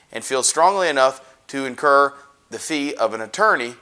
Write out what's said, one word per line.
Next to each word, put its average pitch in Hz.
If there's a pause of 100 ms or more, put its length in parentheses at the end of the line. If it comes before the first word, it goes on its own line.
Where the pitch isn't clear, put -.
(120)
and 113
feel 131
strongly 185
enough 135 (120)
to 139
incur 139 (380)
the 113
fee 143
of 110
an 110
attorney, 131